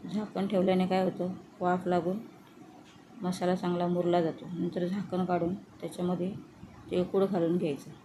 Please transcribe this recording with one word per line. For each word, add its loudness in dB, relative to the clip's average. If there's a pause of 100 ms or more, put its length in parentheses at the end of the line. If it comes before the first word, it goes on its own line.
झाकण -2
ठेवल्याने 4
काय 2
होतं, 0 (260)
वाफ 2
लागून 2 (1040)
मसाला 0
चांगला 0
मुरला 4
जातो. -2
नंतर -2
झाकण -2
काढून 2
त्याच्यामध्ये -4 (580)
तिळकुट 2
घालून 2
घ्यायचं. -2 (140)